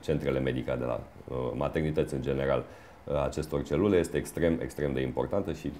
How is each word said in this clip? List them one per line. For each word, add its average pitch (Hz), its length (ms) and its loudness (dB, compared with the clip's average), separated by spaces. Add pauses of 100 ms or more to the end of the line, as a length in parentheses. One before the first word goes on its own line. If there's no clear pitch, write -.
centrele 69 380 0
medicale, 64 400 0
de 62 60 -2
la, 60 160 -2 (280)
uh, 65 80 -6 (180)
maternități 78 600 0
în 67 80 -2
general, 67 420 2 (400)
uh, 71 200 0
acestor 73 380 -2
celule 90 340 4
este 80 200 4
extrem, 82 460 2
extrem 69 300 -2
de 65 80 0
importantă 65 520 0
și 73 280 -6